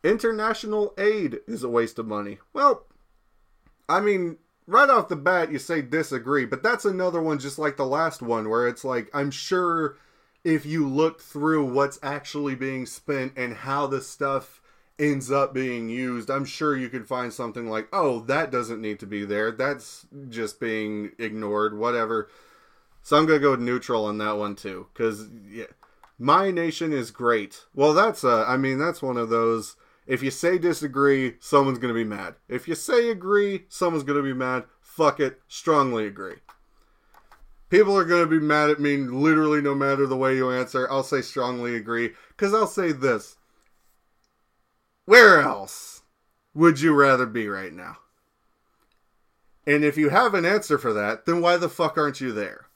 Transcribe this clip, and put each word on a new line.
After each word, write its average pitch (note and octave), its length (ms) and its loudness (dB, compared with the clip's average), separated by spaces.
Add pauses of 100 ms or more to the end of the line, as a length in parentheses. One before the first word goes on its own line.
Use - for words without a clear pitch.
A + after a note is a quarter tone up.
International G#3+ 920 0
aid G3+ 500 0
is A3 160 -8
a B2 60 -4
waste A#2 280 0
of A2+ 100 -8
money. G#2 320 -8 (120)
Well, - 340 2 (1000)
I E3+ 140 2
mean, F#3 360 0 (300)
right C4 220 6
off A#3 180 4
the F3+ 80 -4
bat, E3 360 0
you C#3 80 -4
say E3 220 -2
disagree, C3 640 -2
but C3 160 -4
that's A3+ 240 0
another F#3 360 0
one D#3 180 -2
just C3+ 200 -10
like D3 180 -2
the C#3 80 -2
last D3+ 360 -2
one A2+ 280 -2
where A#2 180 2
it's A#2+ 160 -6
like, B2 300 -4
I'm C#3+ 180 -2
sure E3 680 -2 (460)
if D#3 220 0
you D3+ 220 -2
look D#3 340 0
through D3 520 -2
what's C#3 300 0
actually C#3+ 520 -6
being C3 300 -6
spent C3 520 -6
and B2 160 -6
how C#3 340 -4
the C3+ 140 -2
stuff - 580 -6 (400)
ends C3+ 320 0
up C#3 220 0
being B2 360 -6
used, A#2+ 400 -6
I'm C#3 160 -2
sure D3 300 -2
you B2+ 140 -6
could A#2 180 -10
find B2 240 -6
something A#2 380 -10
like, A2 240 -6
"Oh, C#3 280 0
that C3+ 300 -2
doesn't A#2 300 -6
need G#2+ 180 -6
to G#2 80 -14
be G#2 160 -6
there. G#2 260 -2
That's C3+ 560 -6 (220)
just A2+ 320 -8
being G#2+ 580 -6
ignored," G#2+ 600 -4
whatever. A2+ 520 -2 (720)
So - 160 2
I'm D#3 80 6
gonna D#3 140 4
go C3+ 160 4
neutral A#2+ 480 -2
on G#2+ 140 -4
that G#2+ 200 -4
one G2+ 180 -6
too, F#2+ 380 -14
'cause, A2 360 -4 (200)
yeah, G#2+ 220 -16 (480)
my E3+ 320 4
nation E3+ 400 -4
is A#2+ 200 -4
great. A2+ 640 -2
Well, D3 200 4
that's G#3 320 2
a, A2+ 220 4
I B2+ 100 0
mean, C3+ 200 0
that's E3 240 -4
one B2+ 160 -4
of A#2 120 -4
those, A2+ 480 0 (280)
if B2+ 160 -2
you C3+ 100 -4
say F3 260 0
disagree, C#3 800 0
someone's C3+ 400 2
gonna B2 140 -2
be A2+ 100 0
mad. G2+ 320 -8 (140)
If B2+ 180 -8
you E3 80 -4
say A#3 340 2
agree, G3+ 600 0
someone's E3 340 -2
gonna C#3+ 180 0
be C#3 120 -2
mad. B2+ 320 -4 (160)
Fuck D3+ 400 0
it, C3 260 -4
strongly C3 600 0
agree. G2 320 -12 (1300)
People G3 280 6
are F#3 60 4
gonna E3+ 220 4
be D#3+ 140 2
mad D3+ 300 2
at C#3+ 120 2
me C#3+ 160 2
literally D3+ 640 2
no C#3 140 0
matter C#3 300 2
the C3 120 -2
way C3 180 2
you C3 160 0
answer. B2+ 400 -2
I'll C3+ 120 0
say C3+ 180 -2
strongly A#2+ 560 -4
agree, A#2 380 -4 (200)
'cause G3+ 180 0
I'll A3 140 2
say F#3 240 -2
this. B2+ 460 -2 (1700)
Where G3+ 320 10
else - 600 -6 (500)
would D3+ 280 4
you D#3 120 4
rather C3+ 320 6
be A2 220 -4
right F#2+ 260 -8
now? F2 240 -16 (1700)
And D3 180 4
if D3 140 2
you D3+ 120 4
have G3+ 260 4
an E3+ 100 2
answer F#3+ 320 2
for A#2 160 -2
that, G#2 320 -2
then E3+ 160 0
why F3 160 4
the E3+ 100 0
fuck D#3 300 -2
aren't D3 240 -2
you B2+ 100 -4
there? G#2 440 -8